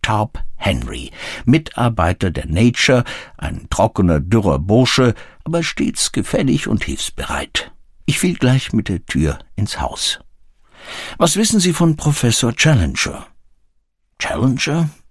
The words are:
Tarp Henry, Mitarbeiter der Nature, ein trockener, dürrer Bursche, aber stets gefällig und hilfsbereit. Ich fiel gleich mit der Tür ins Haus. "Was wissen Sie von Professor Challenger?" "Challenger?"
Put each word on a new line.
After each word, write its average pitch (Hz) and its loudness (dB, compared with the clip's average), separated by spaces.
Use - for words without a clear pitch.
Tarp 107 -2
Henry, - -4
Mitarbeiter 110 0
der - -6
Nature, 120 4
ein - -10
trockener, 90 2
dürrer 90 2
Bursche, 117 4
aber 165 -2
stets - -4
gefällig - 0
und 107 0
hilfsbereit. - -6
Ich - 0
fiel 180 2
gleich 131 2
mit 104 0
der - -4
Tür 73 0
ins - -4
Haus. - -4
"Was 165 2
wissen 214 2
Sie 175 2
von 160 2
Professor 120 0
Challenger?" - 2
"Challenger?" 143 0